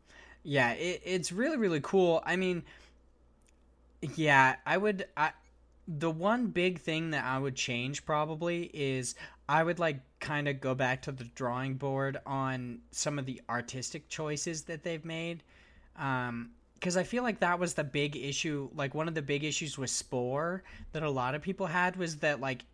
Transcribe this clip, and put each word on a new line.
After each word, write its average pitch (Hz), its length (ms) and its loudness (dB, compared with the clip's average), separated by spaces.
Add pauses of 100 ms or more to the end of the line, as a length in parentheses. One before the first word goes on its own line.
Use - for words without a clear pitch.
(420)
Yeah, 131 300 4
it, 170 320 -4
it's 180 280 -2
really, 262 240 0
really 180 240 2
cool. 175 440 4
I 175 120 0
mean, 180 260 0 (1500)
yeah, 135 500 8
I 156 120 2
would, 202 300 0 (100)
I, 156 160 2 (560)
the 165 220 0
one 208 360 2
big 180 340 0
thing 160 300 -2
that 143 140 -2
I 131 140 0
would 135 180 -2
change 127 500 -2
probably 160 680 -2
is 131 420 -2 (340)
I 156 160 6
would, 170 160 0
like, 151 200 2 (200)
kinda 147 340 0
go 131 220 0
back 131 260 2
to 143 100 -6
the 127 120 -10
drawing 127 500 -2
board 135 500 -2
on 131 560 -2 (120)
some 147 260 -2
of 131 80 -4
the 131 240 -8
artistic 143 580 -4
choices 156 540 -4
that 160 220 -10
they've 165 200 -4
made. 165 380 -6 (540)
Um, 123 560 -2 (280)
'cause 180 160 0
I 185 60 4
feel 240 200 -2
like 233 180 0
that 175 180 4
was 175 160 0
the 156 100 0
big 147 320 -2
issue, 139 580 -2
like, 139 200 -2
one 156 140 0
of 165 60 -4
the 160 60 0
big 147 240 -2
issues 151 320 -4
with 131 140 -2
Spore 143 720 -2 (300)
that 156 100 -4
a 151 80 0
lot 131 240 0
of 147 80 -4
people 190 240 -2
had 180 300 2
was 165 220 -2
that, 147 220 2
like, 131 220 -2 (120)